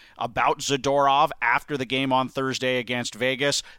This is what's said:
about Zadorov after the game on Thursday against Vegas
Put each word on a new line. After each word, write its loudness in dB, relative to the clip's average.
about 0
Zadorov 2
after 0
the -4
game -2
on 0
Thursday -2
against -6
Vegas 0